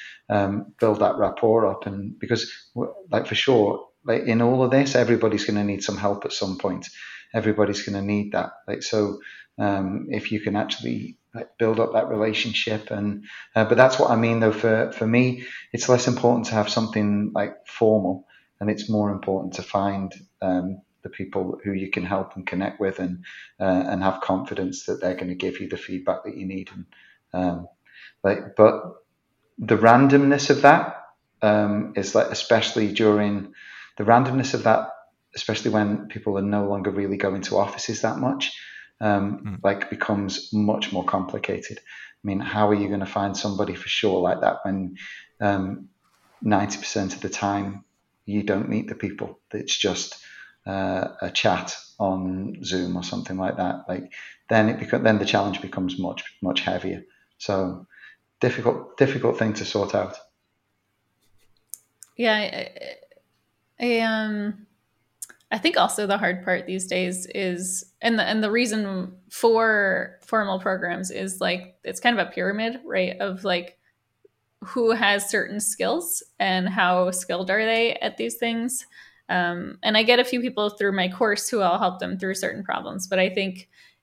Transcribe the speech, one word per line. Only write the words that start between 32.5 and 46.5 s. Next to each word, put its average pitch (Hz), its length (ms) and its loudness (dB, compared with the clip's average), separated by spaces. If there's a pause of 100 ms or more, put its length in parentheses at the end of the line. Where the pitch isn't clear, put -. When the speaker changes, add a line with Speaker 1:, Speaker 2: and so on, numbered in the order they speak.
Speaker 1:
during 104 600 2 (440)
the 107 60 -2
randomness 127 500 4
of 110 100 -2
that, - 260 4 (440)
especially - 380 -4
when 104 360 0
people 104 300 -4
are 95 60 0
no 101 240 0
longer 98 240 -2
really 98 260 -2
going 98 240 -2
to 98 160 0
offices 101 440 -2
that 113 160 -2
much, 135 420 -2 (400)
um, 104 440 0
Speaker 2:
Mm. 95 200 -8
Speaker 1:
like, 98 260 0
becomes 101 640 -4
much 107 400 0
more 92 100 -2
complicated. - 760 -4
I - 480 -14
mean, 98 120 -2
how 104 300 2
are 104 60 4
you 104 140 0
gonna 98 180 -4
find 98 280 -2
somebody 98 380 -2
for - 140 -12
sure 95 340 2
like 87 200 2
that - 220 2
when, 95 340 -4 (420)
um, 98 500 0 (540)
ninety 104 340 2